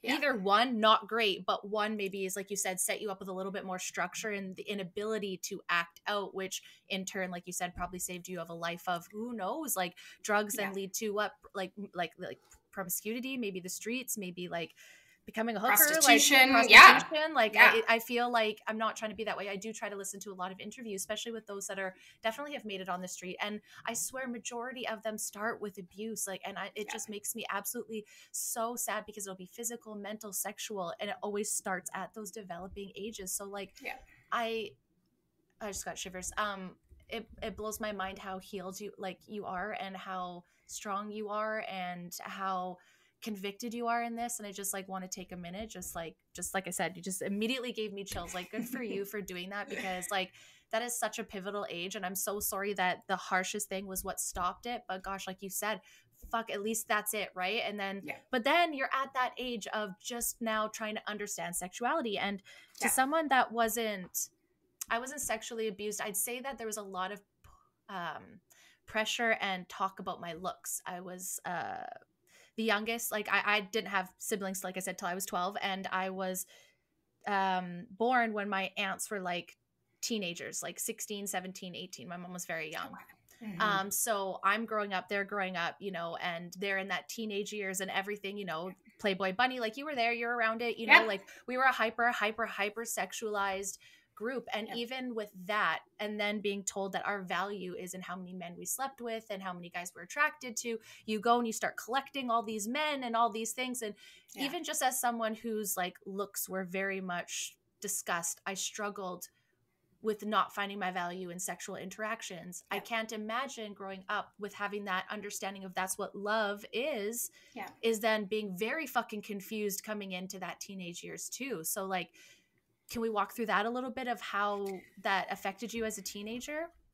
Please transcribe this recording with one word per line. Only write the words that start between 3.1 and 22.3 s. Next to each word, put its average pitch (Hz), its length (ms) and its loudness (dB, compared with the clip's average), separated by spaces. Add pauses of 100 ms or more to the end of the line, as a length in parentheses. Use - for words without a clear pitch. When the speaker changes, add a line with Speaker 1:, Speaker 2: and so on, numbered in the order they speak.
Speaker 2:
up 190 100 -6
with 190 100 -8
a 190 40 -4
little 190 180 -4
bit 190 140 -6
more 185 140 -4
structure 180 500 -4
and 196 260 -4
the - 80 -10
inability 202 800 -4
to - 240 -6
act - 380 0
out, 202 300 0
which 190 260 -4 (280)
in 190 160 -2
turn, 185 260 -2
like 175 160 -8
you 180 60 -8
said, 175 200 -4
probably 180 260 -6
saved 180 280 -6
you 180 140 -6
of 170 80 -8
a 170 40 -8
life 170 340 -2
of 170 260 0
who 226 200 -4
knows, 233 440 0
like, 180 180 0 (260)
drugs 208 340 4
then 202 120 0
Speaker 1:
Yeah. 196 60 -4
Speaker 2:
lead 190 220 -4
to 214 160 0
what, 202 200 2 (220)
like, 190 240 -4
m-, 196 160 -10
like, 170 240 -2
like - 220 -8 (320)
promiscuity, 233 680 -4
maybe 196 240 -4
the 185 80 -8
streets, 240 480 -4
maybe, 175 320 -6
like, 170 260 -4 (500)
becoming 226 300 0
a 202 40 0
hooker, 254 120 4
like, - 60 8
Speaker 1:
Prostitution, 269 920 10
yeah. 233 320 12
Speaker 2:
prostitution. 311 340 0
Like, 226 200 6
Speaker 1:
Yeah. 226 340 10
Speaker 2:
I, 233 80 8
I 233 40 4
feel 240 300 2
like, 220 380 2
I'm 220 100 -2
not 220 200 -2
trying 214 140 -4
to 214 40 -10
be 220 80 -4
that 202 140 -2
way. 196 100 -4
I 202 80 -4
do 208 160 -6
try 214 160 -6
to 202 80 -6
listen 196 260 -8
to 208 100 -10
a - 20 -10
lot 185 180 -6
of 190 80 -14
interviews, 208 420 -8
especially 220 300 -6
with 220 160 -8
those 196 200 -8
that 196 120 -6
are 185 160 -4 (280)
definitely 285 320 -2